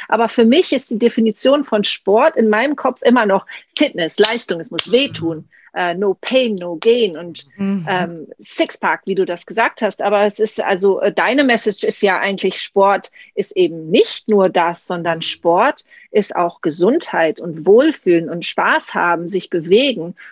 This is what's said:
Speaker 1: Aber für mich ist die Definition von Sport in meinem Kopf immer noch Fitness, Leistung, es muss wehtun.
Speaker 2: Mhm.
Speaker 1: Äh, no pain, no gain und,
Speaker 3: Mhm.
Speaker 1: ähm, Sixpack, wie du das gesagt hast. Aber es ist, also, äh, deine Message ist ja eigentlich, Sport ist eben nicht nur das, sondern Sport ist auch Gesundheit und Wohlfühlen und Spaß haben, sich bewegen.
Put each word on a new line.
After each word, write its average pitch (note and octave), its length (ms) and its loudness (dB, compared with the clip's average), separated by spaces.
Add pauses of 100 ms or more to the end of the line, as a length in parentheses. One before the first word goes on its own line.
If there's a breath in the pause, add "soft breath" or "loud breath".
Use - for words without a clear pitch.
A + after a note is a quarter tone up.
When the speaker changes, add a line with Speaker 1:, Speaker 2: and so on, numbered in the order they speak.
Speaker 1:
Aber A3+ 180 2
für A#3 160 2
mich C#4+ 300 4
ist - 180 -4
die G#3+ 80 -4
Definition A#3+ 640 0
von G#3 220 -2
Sport G#3+ 500 2
in A3 140 2
meinem B3+ 260 0
Kopf - 280 -4
immer A#3+ 220 4
noch F#3+ 200 0 (320 loud breath)
Fitness, E3+ 420 -2
Leistung, G#3+ 400 0
es D#3+ 100 -14
muss E3+ 220 -6
wehtun. E3 460 0
Speaker 2:
Mhm. - 120 -18 (240 soft breath)
Speaker 1:
Äh, F3 220 -2
no G3 240 -2
pain, A#3+ 360 0
no F3 200 -8
gain A3 420 2
und, E3+ 300 -14 (100)
Speaker 3:
Mhm. G3 300 -4
Speaker 1:
ähm, F3 400 -4 (120)
Sixpack, G#3 680 -4
wie G3 100 -2
du F#3 100 0
das F3 200 -8
gesagt - 360 -2
hast. G3+ 200 -4
Aber G3+ 240 2
es G#3 140 -2
ist, G#3+ 220 -4
also, F#3+ 380 0
äh, G3 140 0
deine A#3 320 0
Message A3+ 380 0
ist G#3+ 180 -2
ja F#3+ 180 2
eigentlich, F#3+ 420 -4
Sport G3 500 0 (240 loud breath)
ist - 200 -6
eben D#3+ 340 0
nicht - 380 0
nur G3+ 220 4
das, E3+ 360 -2
sondern E3+ 360 -4
Sport G3 640 0 (260 loud breath)
ist - 240 0
auch E3+ 260 -4
Gesundheit E3+ 760 0
und D#3 260 -10
Wohlfühlen F#3+ 640 4
und E3+ 160 -8
Spaß B3 480 -2
haben, F3 360 -2
sich F#3+ 200 -6
bewegen. F3+ 680 0 (160 loud breath)